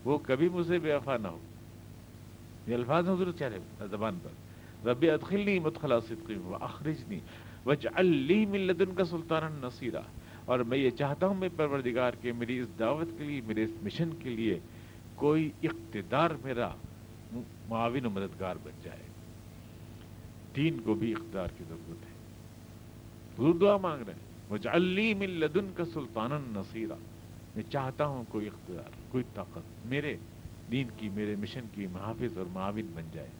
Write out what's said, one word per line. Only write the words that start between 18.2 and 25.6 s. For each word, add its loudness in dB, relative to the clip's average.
بن -12
جائے۔ -12
دین 4
کو 4
بھی 2
اقتدار -4
کی -12
ضرورت -12
ہے۔ -16
حضور 6
دعا 8
مانگ 0
رہے -8
ہیں، -14
"واجعل 4
لی 4
من 0
لدنک 0